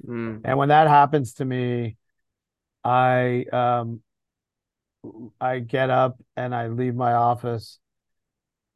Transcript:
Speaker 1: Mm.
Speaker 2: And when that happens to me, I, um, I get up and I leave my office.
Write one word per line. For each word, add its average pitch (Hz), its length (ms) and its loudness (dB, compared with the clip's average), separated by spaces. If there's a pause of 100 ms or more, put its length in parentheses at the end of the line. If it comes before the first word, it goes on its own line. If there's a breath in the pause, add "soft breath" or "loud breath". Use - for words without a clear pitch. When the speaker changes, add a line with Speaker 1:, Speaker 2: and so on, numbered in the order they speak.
Speaker 1:
Mm. 113 380 -10
Speaker 2:
And 131 140 -2
when 139 100 2
that 151 220 6
happens 143 460 4
to 139 100 -6
me, 123 500 -4 (880)
I, 127 680 2
um, 120 480 -2 (1400)
I 127 200 -4
get 131 300 -2
up 127 300 0 (160)
and 123 180 -6
I 120 140 -4
leave 123 260 -4
my 120 200 0
office. 120 640 -2 (960)